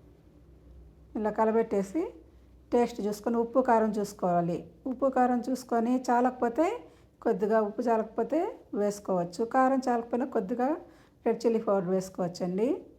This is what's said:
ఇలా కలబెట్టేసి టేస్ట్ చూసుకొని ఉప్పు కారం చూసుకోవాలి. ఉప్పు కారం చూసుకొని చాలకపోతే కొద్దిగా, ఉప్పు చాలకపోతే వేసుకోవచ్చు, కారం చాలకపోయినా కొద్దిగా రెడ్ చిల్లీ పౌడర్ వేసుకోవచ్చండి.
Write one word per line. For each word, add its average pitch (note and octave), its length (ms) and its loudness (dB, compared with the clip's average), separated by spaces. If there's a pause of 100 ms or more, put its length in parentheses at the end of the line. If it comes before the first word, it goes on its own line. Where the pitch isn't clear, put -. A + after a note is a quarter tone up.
(1160)
ఇలా G#3+ 140 -2
కలబెట్టేసి A3 840 0 (600)
టేస్ట్ A#3 280 2
చూసుకొని G#3 360 -2
ఉప్పు A#3 220 0
కారం A3+ 320 4
చూసుకోవాలి. F3 800 -2 (180)
ఉప్పు C4 180 -2
కారం B3 340 2 (100)
చూసుకొని B3 600 0
చాలకపోతే B3 720 0 (380)
కొద్దిగా, A3 400 2
ఉప్పు G#3 200 -2
చాలకపోతే A#3 800 -2 (140)
వేసుకోవచ్చు, G3+ 720 -2
కారం C4 440 2
చాలకపోయినా A#3+ 360 -2
కొద్దిగా A#3+ 420 -2 (580)
రెడ్ A#3 200 0
చిల్లీ A3+ 140 2
పౌడర్ G3 300 0
వేసుకోవచ్చండి. F#3 960 -2 (140)